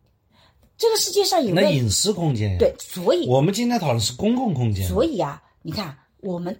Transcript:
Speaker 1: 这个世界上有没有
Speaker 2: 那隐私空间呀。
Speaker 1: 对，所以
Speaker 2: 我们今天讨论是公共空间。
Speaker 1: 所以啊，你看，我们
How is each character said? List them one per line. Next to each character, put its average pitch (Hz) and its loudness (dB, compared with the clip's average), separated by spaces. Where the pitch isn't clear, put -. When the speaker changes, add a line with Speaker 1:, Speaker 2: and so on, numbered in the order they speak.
Speaker 1:
这 453 0
个 440 0
世 - -2
界 392 2
上 370 2
有 196 2
没 190 4
有 202 6
Speaker 2:
那 180 2
隐 123 2
私 185 0
空 165 0
间 104 0
呀。 90 -2
Speaker 1:
对， - 2
所 185 -2
以 349 0
Speaker 2:
我 127 4
们 170 4
今 240 -2
天 240 0
讨 165 -2
论 117 0
是 - -2
公 220 0
共 247 -2
空 120 0
间。 95 -4
Speaker 1:
所 98 2
以 302 -4
啊， 147 -4
你 160 -12
看， 170 -10
我 180 -6
们 175 -8